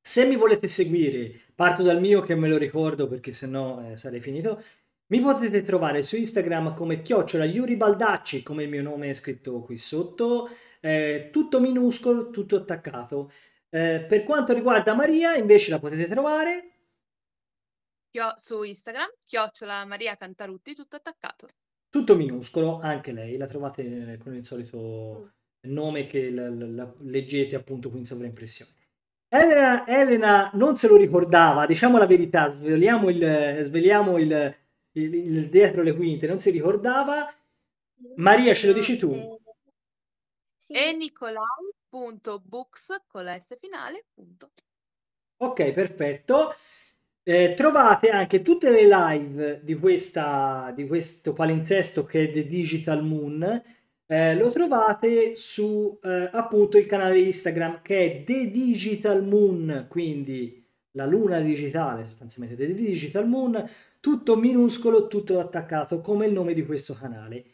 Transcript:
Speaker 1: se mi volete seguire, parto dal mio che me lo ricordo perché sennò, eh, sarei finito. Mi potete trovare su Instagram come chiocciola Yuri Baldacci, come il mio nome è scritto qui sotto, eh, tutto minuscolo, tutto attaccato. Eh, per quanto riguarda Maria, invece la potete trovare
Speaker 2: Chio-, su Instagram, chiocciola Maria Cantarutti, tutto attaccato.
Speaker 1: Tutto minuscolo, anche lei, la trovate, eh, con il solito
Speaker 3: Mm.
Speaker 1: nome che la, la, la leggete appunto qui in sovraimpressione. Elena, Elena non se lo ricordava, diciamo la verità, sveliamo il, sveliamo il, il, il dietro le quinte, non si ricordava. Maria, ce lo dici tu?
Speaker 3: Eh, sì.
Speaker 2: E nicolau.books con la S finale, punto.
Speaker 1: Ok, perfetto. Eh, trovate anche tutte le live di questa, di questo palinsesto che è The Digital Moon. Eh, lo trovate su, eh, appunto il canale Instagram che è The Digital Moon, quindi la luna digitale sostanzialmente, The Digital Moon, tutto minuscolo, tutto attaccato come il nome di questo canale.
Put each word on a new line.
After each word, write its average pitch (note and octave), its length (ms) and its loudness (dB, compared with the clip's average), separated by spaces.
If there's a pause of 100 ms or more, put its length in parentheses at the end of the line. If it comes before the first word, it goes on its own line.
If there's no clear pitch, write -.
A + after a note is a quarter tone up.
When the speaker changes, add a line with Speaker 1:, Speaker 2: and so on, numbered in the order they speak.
Speaker 1:
se B3 240 2
mi C4+ 100 2
volete G#3+ 320 4
seguire, D3 640 -2 (240)
parto F3+ 280 2
dal F3 160 4
mio G3 220 4
che E3+ 140 -2
me D#3+ 120 0
lo D#3 100 2
ricordo D3+ 500 -2
perché B2 240 -10
sennò, C3 500 -10 (100)
eh, A2 60 -16
sarei A#2+ 240 -12
finito. E3 400 -6 (460)
Mi A#3 140 2
potete A#3 400 0
trovare D#3+ 420 0
su G#3+ 140 -6
Instagram E3+ 580 -2
come D#3+ 260 -6
chiocciola E3 440 0
Yuri A#3+ 300 -2
Baldacci, G3+ 680 0
come D3+ 200 -8
il D3 60 -8
mio C#3+ 120 -6
nome D3 280 -8
è C#3 40 -6
scritto B2+ 480 -10
qui A#2 160 -14
sotto, A#3 720 -4 (320)
eh, D3+ 500 -2
tutto D4+ 280 0
minuscolo, B3 720 0
tutto G3+ 260 -4
attaccato. C#3+ 760 -8 (380)
Eh, D#3+ 380 -2
per G#3 160 2
quanto C#4+ 300 0
riguarda A3 420 2
Maria, D#4+ 400 2
invece G#3 360 6
la - 80 -2
potete D#3 280 -6
trovare D#4 640 -2 (1400)
Speaker 2:
Chio-, A3+ 260 -6
su G#3+ 260 -10
Instagram, A#3 460 -12 (160)
chiocciola G#3+ 600 -6
Maria G3+ 300 -10
Cantarutti, F#3+ 580 -18
tutto C#4+ 220 -20
attaccato. - 520 -18 (420)
Speaker 1:
Tutto A#3 260 4
minuscolo, D#3+ 640 -4
anche D3 320 -8
lei, A#2 260 -12
la C3+ 80 -10
trovate, B2 680 -12
eh, A2+ 40 -16
con B2+ 160 -18
il B2 100 -16
solito A2+ 760 -14
Speaker 3:
Mm. - 520 -20
Speaker 1:
nome D3 360 -6
che C3 240 -6
la, B2 180 -8
la, A#2+ 180 -10
la A#2+ 340 -14
leggete C3+ 540 -6
appunto C3 340 -10
qui B2+ 100 -12
in A#2+ 60 -12
sovraimpressione. A#2+ 680 -14 (580)
Elena, C#4 580 4
Elena A3 680 4
non B3 220 2
se A#3 120 2
lo G#3 80 12
ricordava, E3 680 6
diciamo A#3 320 4
la G3+ 100 8
verità, E3+ 420 4
sveliamo D#3+ 600 2
il, D3+ 540 0
sveliamo F3+ 540 4
il, D3+ 380 0 (380)
il, D#3 200 -4
il D#3+ 360 -2
dietro F#3 340 6
le D#3+ 120 2
quinte, D#3+ 320 -2
non F#3 120 -4
si G3+ 120 2
ricordava. B3 800 -2 (840)
Maria, G#3+ 380 6
ce G3+ 140 2
lo G3 60 6
dici A3 240 0
tu? D#3+ 140 -2
Speaker 3:
Eh, C3+ 260 -10 (1200)
sì. - 160 -20
Speaker 2:
E D4+ 200 0
nicolau.books A#3+ 2250 -12
con F#3 160 -14
la F3+ 160 -10
S B4 200 -20
finale, F#4 540 -14
punto. F3+ 380 -20 (840)
Speaker 1:
Ok, F#3 340 -2
perfetto. F#3 800 -2 (720)
Eh, F3 300 4
trovate C4 540 4
anche F#3+ 320 2
tutte E4 280 2
le A3 180 8
live D3 760 2
di D#3 120 -4
questa, C#3+ 1000 -2
di C#3 120 -8
questo D#3+ 460 -6
palinsesto D#3+ 720 0
che D#3 200 0
è D#3 60 -6
The D3+ 160 -2
Digital D#3+ 560 -4
Moon. D#3 580 -4 (440)
Eh, D#3+ 300 2
lo A#3 160 2
trovate A3+ 840 2
su, G#3 680 -4
eh, F3+ 280 -2
appunto G#3 460 2
il G3+ 80 8
canale F#3+ 340 2
Instagram E3+ 600 -2
che F#3+ 240 0
è C#3+ 180 -6
The B3 280 -2
Digital G#3 760 -2
Moon, F3 640 0
quindi C3+ 720 -8 (300)
la C3+ 140 -8
luna F#3 340 0
digitale D3 640 -4
sostanzialmente, A#2+ 600 -16
The F3 80 -6
Digital G3 540 -4
Moon, A#3+ 420 -2 (300)
tutto C#4 380 0
minuscolo, A#3 720 2
tutto G3+ 320 -2
attaccato E3 640 -6
come G#3 240 -2
il G#3+ 80 2
nome F3 200 -2
di D#3 120 -2
questo C#3+ 280 -8
canale. A2+ 420 -14 (180)